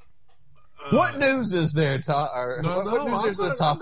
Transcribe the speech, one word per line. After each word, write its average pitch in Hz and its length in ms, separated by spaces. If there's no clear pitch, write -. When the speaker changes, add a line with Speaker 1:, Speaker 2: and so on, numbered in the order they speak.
Speaker 1:
Uh, 165 100
Speaker 2:
What 330 220
news 262 360
is 160 200
there 143 260
to, 151 140
or 127 480
Speaker 1:
No, 175 160
Speaker 2:
what, 196 80
Speaker 1:
no, 208 60
Speaker 2:
what 277 160
news 233 160
Speaker 1:
I'm 220 60
Speaker 2:
is 196 80
there 185 140
to 175 40
Speaker 1:
gonna, - 20
Speaker 2:
talk 151 240